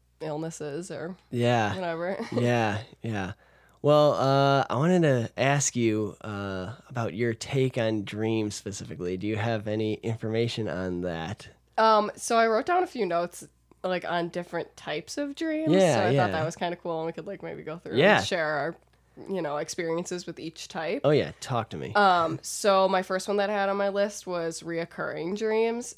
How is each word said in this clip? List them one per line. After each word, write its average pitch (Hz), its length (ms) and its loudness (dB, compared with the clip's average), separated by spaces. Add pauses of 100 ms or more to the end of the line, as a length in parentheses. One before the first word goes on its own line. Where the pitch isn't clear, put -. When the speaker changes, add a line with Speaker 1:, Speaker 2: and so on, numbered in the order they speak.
(200)
Speaker 1:
illnesses 156 680 -8
or 175 260 -10 (140)
Speaker 2:
Yeah. 120 440 2
Speaker 1:
whatever. 175 440 -4 (100)
<laughs> - 40 -14
Speaker 2:
Yeah, 117 460 2 (240)
yeah. 104 300 -4 (480)
Well, 147 340 6
uh, 139 540 4
I - 80 -2
wanted 170 260 4
to 127 340 4
ask 139 400 2
you, 107 460 0
uh, 101 520 -6 (140)
about 113 260 -4
your 117 200 0
take 131 440 -2
on 110 260 0
dreams 107 520 -2
specifically. 92 600 -8
Do 98 120 -6
you 107 80 -2
have 110 320 -2
any 107 260 -2
information 113 760 -2
on 90 340 -4
that? 85 460 -6 (280)
Speaker 1:
Um, 214 400 4
so - 200 -2
I 226 120 4
wrote 226 180 0
down 359 160 2
a 330 60 -2
few 226 180 -2
notes, 170 400 -2 (380)
like, 180 260 -2
on 170 200 0
different 170 460 -6
types 156 400 -8
of 285 200 -4
dreams, 311 360 0
Speaker 2:
Yeah, 180 220 6
Speaker 1:
so 110 80 4
I 104 80 2
Speaker 2:
yeah. 135 140 4
Speaker 1:
thought 101 80 0
that - 120 -2
was 165 120 -4
kinda 175 200 -4
cool, 170 220 -6
and 160 80 -4
we 165 60 -4
could, 165 160 -12
like, 202 160 -12
maybe 165 180 -10
go 160 160 -10
through - 180 -8
Speaker 2:
Yeah. 170 220 6
Speaker 1:
and - 80 0
share 165 220 -2
our 151 280 -2 (520)
you 185 140 -4
know, 147 140 -4
experiences 170 720 -4
with 170 120 -12
each - 300 -12
type. 175 360 -4
Speaker 2:
Oh, 139 60 6
yeah. 120 300 4
Talk - 300 -4
to 92 60 -10
me. 73 180 -8
Speaker 1:
Um, 180 480 6
so 190 460 4
my 185 140 2
first 190 260 -4
one 202 100 0
that 202 120 2
I - 20 -2
had 196 160 0
on 196 80 0
my 202 120 0
list 202 380 -2
was 170 360 -4
reoccurring 165 760 -4
dreams. 226 600 0